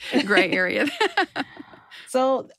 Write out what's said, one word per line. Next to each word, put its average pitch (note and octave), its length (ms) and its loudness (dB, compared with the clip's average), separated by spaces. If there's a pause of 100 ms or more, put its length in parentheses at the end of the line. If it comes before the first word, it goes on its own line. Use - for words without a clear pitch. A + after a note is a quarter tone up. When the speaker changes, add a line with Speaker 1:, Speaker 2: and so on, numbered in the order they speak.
(120)
Speaker 1:
<laughs> C#4 140 2
gray G3 260 4
area. F#3 420 0
<laughs> - 40 -12 (1080)
Speaker 2:
So B3+ 520 0